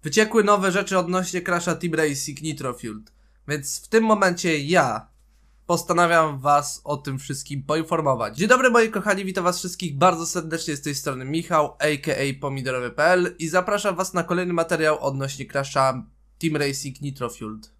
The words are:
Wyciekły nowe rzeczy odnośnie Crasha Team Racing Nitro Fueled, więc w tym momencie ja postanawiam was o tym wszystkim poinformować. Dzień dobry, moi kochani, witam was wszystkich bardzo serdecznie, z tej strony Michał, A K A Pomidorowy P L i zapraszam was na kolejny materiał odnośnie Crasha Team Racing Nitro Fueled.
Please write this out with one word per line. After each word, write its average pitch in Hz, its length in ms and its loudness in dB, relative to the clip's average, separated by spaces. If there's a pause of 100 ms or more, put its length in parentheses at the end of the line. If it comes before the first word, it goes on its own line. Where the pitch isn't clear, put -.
Wyciekły 214 400 4
nowe 202 280 4
rzeczy 196 260 0
odnośnie 180 440 -2
Crasha 175 340 -2
Team 170 180 -4
Racing 147 480 -2
Nitro 151 320 -6
Fueled, 110 400 -12 (340)
więc 143 320 -6
w - 80 -20
tym 220 160 4
momencie 185 560 2
ja 139 480 2 (580)
postanawiam 170 760 2
was 143 440 2
o 143 140 -4
tym 139 220 -8
wszystkim 139 440 -8
poinformować. 147 720 -2
Dzień 214 100 2
dobry, 254 220 6
moi 226 220 4
kochani, 196 340 -2
witam 185 180 -4
was 175 140 2
wszystkich 170 400 -6
bardzo 170 280 4
serdecznie, 165 500 -6
z 139 60 -12
tej 143 140 -6
strony 131 300 -6
Michał, 156 400 0
A 147 400 -2
K 160 60 0
A 139 300 -2
Pomidorowy 127 500 -4
P 147 120 0
L 180 360 4
i 160 100 -6
zapraszam 190 460 0
was 185 180 -4
na 175 100 0
kolejny 180 300 -2
materiał 160 460 2
odnośnie 135 460 -4
Crasha 135 580 0 (340)
Team 160 180 -2
Racing 139 460 -4
Nitro 135 280 -6
Fueled. 107 500 -12